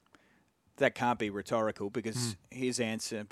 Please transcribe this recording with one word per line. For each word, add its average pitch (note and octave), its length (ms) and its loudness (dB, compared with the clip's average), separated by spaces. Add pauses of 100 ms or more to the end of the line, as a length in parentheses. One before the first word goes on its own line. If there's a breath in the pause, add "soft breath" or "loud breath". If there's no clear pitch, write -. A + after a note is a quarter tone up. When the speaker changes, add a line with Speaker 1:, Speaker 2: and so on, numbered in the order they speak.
(800)
Speaker 1:
that C3 180 4
can't A#2+ 240 4
be G#2+ 100 0
rhetorical G#2 600 0
because A2 260 -2
Speaker 2:
Mm. A#2 200 0 (140)
Speaker 1:
his B2+ 300 -2
answer A2 520 -2